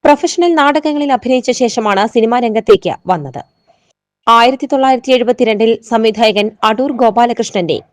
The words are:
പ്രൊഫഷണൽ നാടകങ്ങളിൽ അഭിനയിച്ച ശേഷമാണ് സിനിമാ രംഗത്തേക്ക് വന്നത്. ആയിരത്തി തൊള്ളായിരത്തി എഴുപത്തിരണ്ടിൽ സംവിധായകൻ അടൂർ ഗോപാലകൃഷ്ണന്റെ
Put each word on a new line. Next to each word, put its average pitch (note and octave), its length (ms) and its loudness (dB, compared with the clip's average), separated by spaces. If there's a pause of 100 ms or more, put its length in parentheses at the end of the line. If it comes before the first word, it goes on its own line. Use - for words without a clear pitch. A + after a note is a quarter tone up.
പ്രൊഫഷണൽ E4+ 560 0
നാടകങ്ങളിൽ D4 560 0
അഭിനയിച്ച B3+ 340 -2 (100)
ശേഷമാണ് G#3+ 440 0 (100)
സിനിമാ A3+ 300 0
രംഗത്തേക്ക് G#3+ 500 0 (160)
വന്നത്. C#3+ 320 -6 (840)
ആയിരത്തി A#3+ 460 2
തൊള്ളായിരത്തി C4 440 0
എഴുപത്തിരണ്ടിൽ A3+ 540 0 (200)
സംവിധായകൻ A3 560 0 (220)
അടൂർ B3+ 220 -2 (120)
ഗോപാലകൃഷ്ണന്റെ G#3+ 760 0 (140)